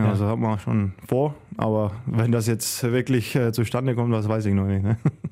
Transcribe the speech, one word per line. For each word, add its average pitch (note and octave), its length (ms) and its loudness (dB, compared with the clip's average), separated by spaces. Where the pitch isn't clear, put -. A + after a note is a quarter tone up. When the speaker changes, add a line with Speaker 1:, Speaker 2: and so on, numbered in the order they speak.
Speaker 1:
Ja. G#2+ 60 4
Speaker 2:
Also G2+ 160 2
hat A2+ 120 -2
man A2 200 0
schon G#2 340 -2
vor, C#3+ 260 0
aber G#2+ 360 0
wenn A#2 240 2
das A#2 160 2
jetzt - 380 -2
wirklich, B2 500 0
äh, A#2+ 180 2
zustande A#2+ 420 0
kommt, A#2 180 0
das G#2+ 160 0
weiß A2 180 0
ich G2 80 2
noch G2 120 2
nicht, G2 180 0
ne? A2 180 0
<laughs> - 60 2